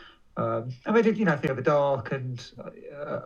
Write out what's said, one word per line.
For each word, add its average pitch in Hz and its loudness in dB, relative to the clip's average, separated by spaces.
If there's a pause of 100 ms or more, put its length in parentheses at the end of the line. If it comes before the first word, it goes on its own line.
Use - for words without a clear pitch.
(360)
Um, 117 -2 (160)
and 208 0
they 226 8
did, 214 4
you 220 2
know, 156 4
Fear 147 -2
of 127 -2
the 123 -6
Dark 143 2
and, 127 -6 (160)
uh, - -10